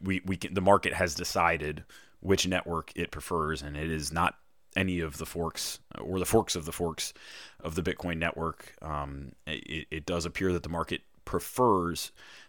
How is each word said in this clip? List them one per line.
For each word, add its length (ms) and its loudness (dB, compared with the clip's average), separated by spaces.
we, 220 0
we 100 0
can, 180 -6
the 60 2
market 320 6
has 240 2
decided 720 0
which 260 4
network 500 -2
it 160 -4
prefers, 500 -2
and 160 -8
it 120 -2
is 220 -2
not 240 2
any 240 2
of 200 -4
the 60 -8
forks, 540 -6
or 180 -2
the 60 0
forks 300 4
of 100 -4
the 60 -6
forks 420 -4
of 140 -6
the 80 0
Bitcoin 340 -2
network. 640 -2
Um, 520 -6
it, 460 -8
it 140 -6
does 200 0
appear 280 0
that 100 0
the 60 -8
market 320 -2
prefers 880 2